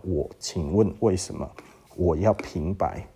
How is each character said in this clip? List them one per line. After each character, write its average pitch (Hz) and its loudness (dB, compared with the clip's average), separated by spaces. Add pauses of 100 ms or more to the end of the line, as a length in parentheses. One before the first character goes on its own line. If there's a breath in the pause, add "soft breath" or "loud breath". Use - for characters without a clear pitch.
我 80 -2 (100)
请 80 -4
问 104 4
为 98 4
什 - -6
么 73 -8 (480 loud breath)
我 87 4
要 98 4
平 85 -4
白 - -4